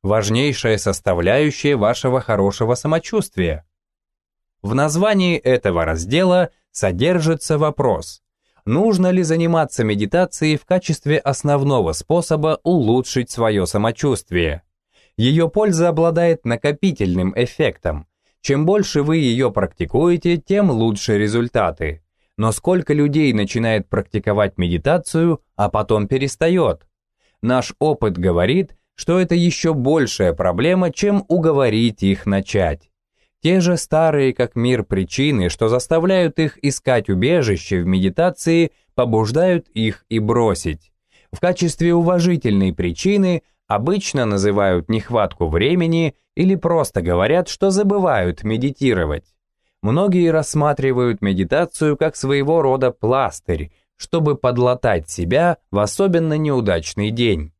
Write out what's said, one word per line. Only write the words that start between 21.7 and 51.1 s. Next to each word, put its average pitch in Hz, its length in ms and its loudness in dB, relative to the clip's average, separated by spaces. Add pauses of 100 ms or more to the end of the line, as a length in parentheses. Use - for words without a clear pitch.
Но 110 160 0
сколько 180 400 -2
людей 147 400 2
начинает 107 560 -2
практиковать 101 680 -2
медитацию, 151 840 0 (160)
а 104 100 0
потом 104 400 -2
перестает? 139 800 -2 (560)
Наш 123 380 0
опыт 117 380 0
говорит, 92 580 0 (200)
что 175 220 -2
это 180 160 0
еще 175 400 0
большая 127 600 0
проблема, 131 580 0
чем 202 380 0
уговорить 131 720 2
их 98 220 0
начать. 98 640 -2 (500)
Те 180 200 2
же 175 160 2
старые 151 560 2
как - 240 -2
мир 120 260 0
причины, 101 640 0
что 110 220 0
заставляют 165 720 2
их 156 220 -2
искать 123 480 0
убежище 101 720 0
в 85 40 -2
медитации, 160 880 0 (240)
побуждают 123 760 0
их 110 400 -4
и 113 100 0
бросить. 107 720 -2 (400)
В - 80 -14
качестве 170 540 0
уважительной 165 800 2
причины 180 720 0 (240)
обычно 135 580 -2
называют 98 640 0
нехватку 107 580 -2
времени 165 680 0 (200)
или 185 200 2
просто 165 460 -2
говорят, 101 460 0
что - 220 -2
забывают 185 760 0
медитировать. 110 880 -2 (480)
Многие 175 500 2
рассматривают 139 920 0